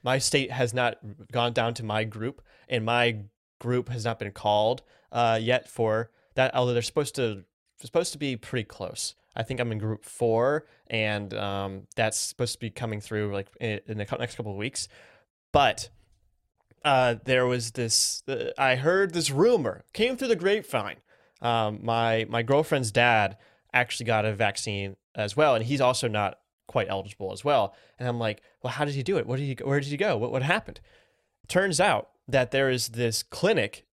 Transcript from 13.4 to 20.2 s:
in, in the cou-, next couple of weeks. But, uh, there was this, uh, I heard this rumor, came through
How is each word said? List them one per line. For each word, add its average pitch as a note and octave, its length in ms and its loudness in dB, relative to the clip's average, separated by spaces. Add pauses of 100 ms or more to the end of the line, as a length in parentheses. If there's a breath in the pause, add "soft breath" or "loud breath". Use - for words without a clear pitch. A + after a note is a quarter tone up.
in, G#2+ 260 -4
in G#2+ 120 -8
the G2+ 80 -4
cou-, B2 100 -4
next - 200 -6
couple G#2+ 160 -8
of F#2+ 60 -8
weeks. A2+ 280 -6 (640 loud breath)
But, C3+ 380 2 (960)
uh, B2+ 400 4
there B2+ 200 2
was B2 280 -2
this, - 560 0
uh, A#2+ 280 -4
I C3 200 2
heard F3 360 2
this D#3 180 -2
rumor, D#3 640 2
came B3 240 0
through B3+ 120 -4